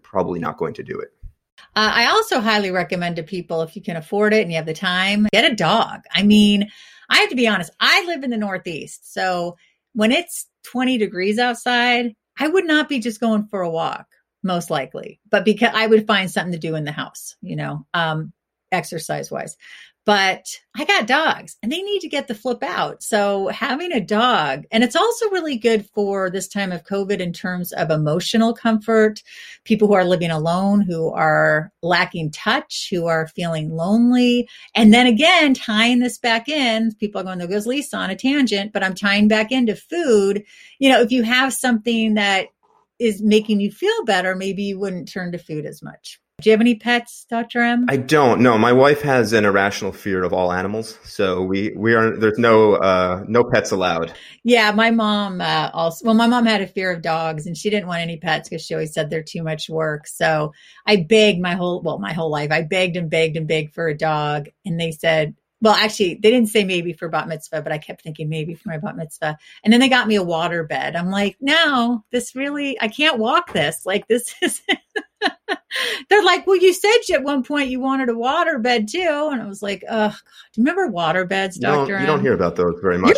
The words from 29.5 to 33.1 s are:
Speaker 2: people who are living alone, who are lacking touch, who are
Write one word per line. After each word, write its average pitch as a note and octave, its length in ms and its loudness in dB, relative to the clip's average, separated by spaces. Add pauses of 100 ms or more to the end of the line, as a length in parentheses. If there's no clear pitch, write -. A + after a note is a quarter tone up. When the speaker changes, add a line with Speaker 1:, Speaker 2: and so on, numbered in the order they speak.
Speaker 2:
people G#3+ 220 4
who G3+ 60 4
are F#3 120 4
living F3 260 0
alone, F#3 500 0
who E3 300 -2
are D#3 600 2 (120)
lacking E3+ 480 0
touch, - 580 -4
who E3+ 160 -2
are E3 220 0